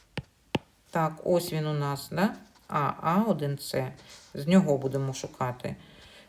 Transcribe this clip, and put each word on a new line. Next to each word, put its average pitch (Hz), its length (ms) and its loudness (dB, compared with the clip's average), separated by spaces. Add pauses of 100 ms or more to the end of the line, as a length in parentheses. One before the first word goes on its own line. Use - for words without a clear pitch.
(920)
Так, 160 220 0 (100)
ось 175 300 2
він 156 140 -2
у 151 60 0
нас, 143 380 -4
да? 190 240 0 (320)
А, 147 240 0 (100)
А 175 260 2
один 143 320 0
С. 131 320 -4 (420)
З 143 140 -6
нього 156 300 6
будемо 135 360 -2
шукати. - 600 -6 (540)